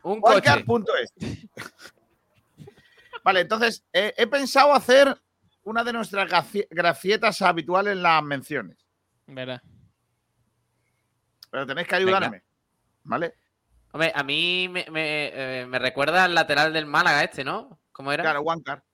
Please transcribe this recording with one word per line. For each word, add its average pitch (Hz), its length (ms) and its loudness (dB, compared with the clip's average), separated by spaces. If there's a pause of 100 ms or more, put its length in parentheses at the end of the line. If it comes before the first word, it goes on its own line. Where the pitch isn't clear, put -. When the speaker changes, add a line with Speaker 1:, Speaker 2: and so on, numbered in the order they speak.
Speaker 1:
Un 208 180 -6
coche. - 120 8
Speaker 2:
Juancar 285 320 4
punto 226 300 0
es. 120 220 -6
<laughs> - 760 -14 (1300)
Vale, 180 180 4
entonces, 220 520 -2
eh, 202 240 0
he - 100 2
pensado 277 460 4
hacer 269 420 6 (480)
una 226 200 -4
de 240 100 -4
nuestras 196 360 -4
graci-, 180 400 -2
grafietas 185 720 0
habituales 180 520 0
en 180 100 -6
las 160 180 4
menciones. 139 560 -8 (500)
Speaker 3:
Verá. 127 360 -12 (1900)
Speaker 2:
Pero 135 160 -8
tenéis 147 220 -8
que 185 80 -4
Speaker 1:
Venga. 185 220 2
Speaker 2:
ayudarme, 107 260 -4 (600)
¿vale? 143 320 -6 (560)
Speaker 1:
Hombre, 160 220 -2
a 143 100 -4
mí 175 460 -2
me, 180 200 -8
me, 147 720 -6
eh, 127 60 -10
me 127 120 -4
recuerda 143 460 2
al 175 80 0
lateral 156 400 2
del 156 120 -4
Málaga 156 380 2
este, 147 200 -6
¿no? 180 360 -8 (120)
¿Cómo 139 200 -8
era? 156 120 -2
Speaker 2:
Claro, 147 200 0
Juancar. 147 400 -6 (100)